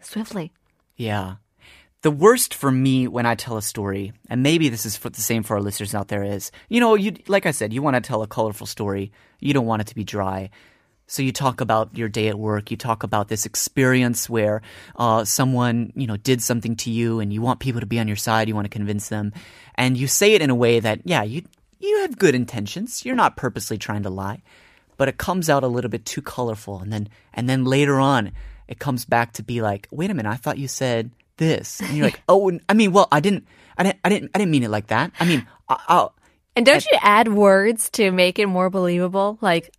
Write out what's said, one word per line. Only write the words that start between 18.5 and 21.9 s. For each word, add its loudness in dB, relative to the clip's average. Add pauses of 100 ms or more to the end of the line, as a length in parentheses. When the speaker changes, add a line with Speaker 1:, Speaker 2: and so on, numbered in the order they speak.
Speaker 2:
wanna -4
convince -6
them. -4 (420)
And 0
you -2
say 4
it 4
in 2
a 2
way 4
that, 0
yeah, 0
you, -6 (380)
you 0